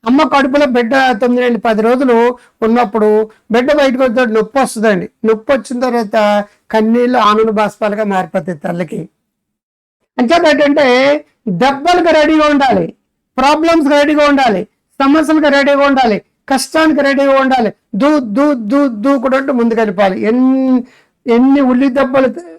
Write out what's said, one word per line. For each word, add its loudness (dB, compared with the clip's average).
అమ్మ 2
కడుపులో 0
బిడ్డ -2
తొమ్మిది 0
నుండి -2
పది -2
రోజులు 0
ఉన్నప్పుడు 0
బిడ్డ 0
బయటకు 0
వస్తాడు, 0
నొప్పి -2
వస్తుందండి, -2
నొప్పి 0
వచ్చిన -4
తర్వాత -2
కన్నీళ్ళు 0
ఆనంద 0
బాష్పాలుగా -4
మారిపోతాయి -4
తల్లికి. -8
అంచేత 0
ఏంటంటే 2
దెబ్బలకు 0
రెడీగా 2
ఉండాలి, 0
ప్రాబ్లమ్స్కి 2
రెడీగా 2
ఉండాలి, 0
సమస్యలకు 2
రెడీగా 2
ఉండాలి, 0
కష్టానికి 0
రెడీగా 2
ఉండాలి. 0
దూ, 2
దూ, 0
దూ, 0
దూకుడు -2
అంటూ -2
ముందుకెళ్ళిపోవాలి. 0
ఎన్-, 0
ఎన్ని 4
ఉల్లి 2
దెబ్బలు 0